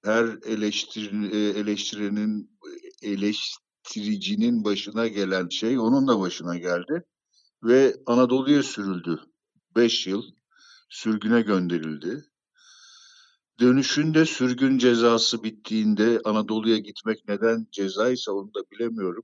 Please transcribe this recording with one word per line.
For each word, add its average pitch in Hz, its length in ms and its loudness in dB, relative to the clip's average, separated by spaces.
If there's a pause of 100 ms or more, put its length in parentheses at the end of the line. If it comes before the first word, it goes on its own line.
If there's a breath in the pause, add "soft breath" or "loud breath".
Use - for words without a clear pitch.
her 113 220 2
eleştiri-, 107 1080 -4
e, 104 240 0
eleştirenin, 104 1000 -4 (420)
eleştiricinin 104 1600 -2
başına 104 440 -2
gelen 95 420 -2
şey 120 300 -2
onun 135 280 2
da 110 120 4
başına 87 380 -4
geldi 87 460 -4 (600)
ve 127 320 6 (100)
Anadolu'ya 131 580 4
sürüldü. 87 560 -4 (560)
Beş 113 320 2
yıl 98 160 -4 (680 soft breath)
sürgüne 110 520 0
gönderildi. 87 840 -2 (1400 soft breath)
Dönüşünde 147 680 4
sürgün 131 520 0
cezası 117 680 4
bittiğinde 110 840 2
Anadolu'ya 110 520 0
gitmek 104 400 -6 (100)
neden 110 440 0
cezaysa 104 600 -2
onu 98 160 -6
da 104 120 -10 (120)
bilemiyorum. 110 520 -6